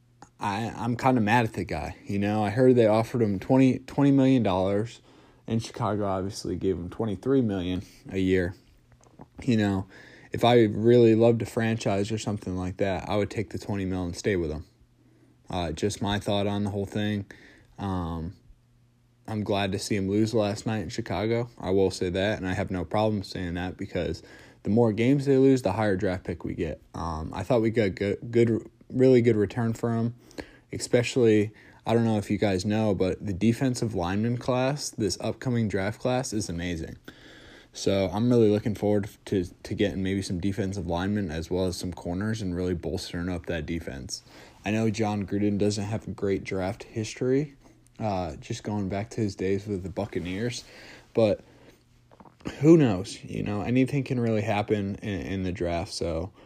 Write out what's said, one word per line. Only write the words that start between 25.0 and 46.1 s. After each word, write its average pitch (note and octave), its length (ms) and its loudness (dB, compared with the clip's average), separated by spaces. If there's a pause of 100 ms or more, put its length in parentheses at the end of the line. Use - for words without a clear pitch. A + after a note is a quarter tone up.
they C#3 100 4
lose, C3+ 240 6
the F#2+ 120 -2
higher G#2 240 0
draft F#2 280 -2
pick F2 200 -6
we - 100 -6
get. E2 260 -6 (140)
Um, E2 400 -6
I F#2+ 80 -6
thought A#2+ 180 2
we A2+ 80 2
got G#2+ 260 0
good, G2+ 360 -4
good, A2+ 400 2 (180)
really B2+ 320 6
good A#2 160 4
return A2+ 360 0
for A#2 220 -2
him, A#2 200 0 (580)
especially, A2+ 800 4 (340)
I A2+ 80 2
don't A#2 100 4
know A2 140 2
if G2+ 120 -4
you G#2 60 2
guys G2 280 0
know, G#2+ 300 2
but F2+ 300 0
the G#2 80 -4
defensive A#2 600 0
lineman G2+ 420 -2
class, C3 540 -2
this G2+ 300 -2
upcoming A2+ 480 -2
draft G2 320 -4
class, B2+ 320 -2
is G#2+ 160 -4
amazing. E2+ 480 -6 (760)
So G2 400 0
I'm A2+ 160 2
really A#2 220 6
looking G#2 240 2
forward G#2 340 0 (180)
to, F#2 200 0 (160)
to - 120 -8
getting F#2+ 280 0
maybe F#2+ 180 0
some F#2 200 -4
defensive G2 460 -4
linemen F#2 440 -2
as D#2 200 -6
well F2+ 160 0
as F2 100 -4
some F2+ 160 -8
corners G#2 500 -6
and F2+ 120 -4
really F2+ 200 -2
bolstering F2 540 -6
up F2 180 -6
that E2 180 -4
defense. D2 580 -8 (420)
I G2+ 80 -2
know A2 180 0
John G#2 340 -2
Gruden G2+ 320 0
doesn't G#2 280 0
have G#2 220 -6
a F#2+ 40 -8